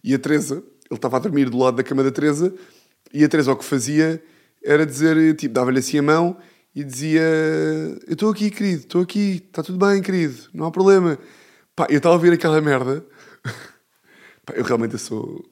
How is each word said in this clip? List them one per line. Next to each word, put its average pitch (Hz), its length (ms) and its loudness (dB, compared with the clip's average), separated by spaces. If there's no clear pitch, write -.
e 123 100 -2
a 135 60 0
Teresa, 139 360 -2
ele 123 80 -8
estava 202 200 -2
a - 20 2
dormir 143 300 0
do 120 80 -4
lado 127 200 2
da 127 60 -2
cama 135 200 -2
da 131 80 0
Teresa, 151 420 -2
e 147 100 2
a 143 60 4
Teresa 139 220 2
o 131 40 2
que - 100 -14
fazia 151 560 0
era 151 220 2
dizer, 156 500 2
tipo, 143 180 -6
dava-lhe 127 260 2
assim 147 180 -2
a 147 40 2
mão 165 360 2
e 147 80 -8
dizia, 147 380 -2
"Eu 165 60 -6
estou 214 180 0
aqui, 208 180 -2
querido, 190 320 -4
estou - 200 -2
aqui, 196 460 -2
está - 140 -10
tudo 185 240 -8
bem, 196 160 2
querido, 165 520 -4
não 160 120 -6
há 165 60 -4
problema." 190 460 4
Pá, - 140 0
eu 147 80 4
estava 170 180 6
a - 20 2
ouvir 170 160 6
aquela 156 280 2
merda. 135 440 0
<laughs> - 1040 -18
Pá, - 100 -14
eu 117 80 -4
realmente 113 340 -2
sou - 540 -10